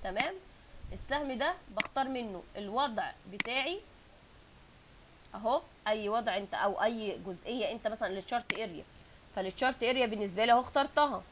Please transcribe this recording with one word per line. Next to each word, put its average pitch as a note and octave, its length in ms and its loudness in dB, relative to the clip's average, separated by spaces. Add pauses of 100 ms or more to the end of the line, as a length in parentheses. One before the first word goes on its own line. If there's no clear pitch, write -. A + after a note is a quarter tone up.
تمام؟ A3 300 2 (580)
السهم C#4 460 -2
ده D#4+ 160 2 (140)
بختار B3+ 400 -2
منه A3+ 340 -4 (140)
الوضع G#3 540 -2 (220)
بتاعي C4 480 -2 (1500)
اهو، A3+ 280 2 (260)
اي G#3+ 200 2
وضع A3 280 2
انت G3+ 180 -4
او - 280 2
اي G#3+ 440 0
جزئيه G3 460 -2
انت A3+ 140 -6
مثلًا G#3+ 220 -2
للتشارت G3+ 500 -2
اريا، F#3 260 -6 (520)
فالتشارت B3 460 0
اريا B3 240 4
بالنسبه G#3 380 0
لي A#3+ 80 6
اهو A#3+ 80 8
اخترتها. C4+ 720 2